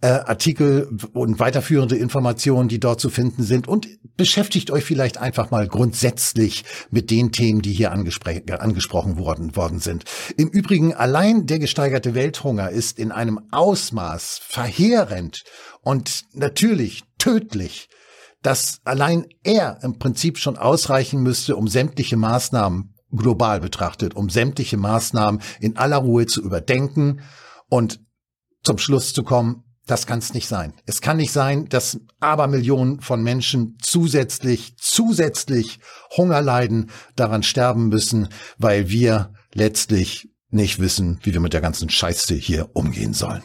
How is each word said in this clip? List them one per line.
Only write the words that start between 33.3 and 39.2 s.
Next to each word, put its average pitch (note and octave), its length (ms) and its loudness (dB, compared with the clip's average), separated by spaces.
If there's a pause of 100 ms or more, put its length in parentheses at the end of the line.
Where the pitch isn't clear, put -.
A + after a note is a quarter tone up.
zusätzlich, C3+ 960 0
zusätzlich D3+ 1000 0 (360)
Hunger F3 240 4
leiden, B2 500 0 (260)
daran A2 260 2
sterben A#2+ 460 2
müssen, G#2+ 400 2 (280)
weil G2+ 320 2
wir A2 460 2 (180)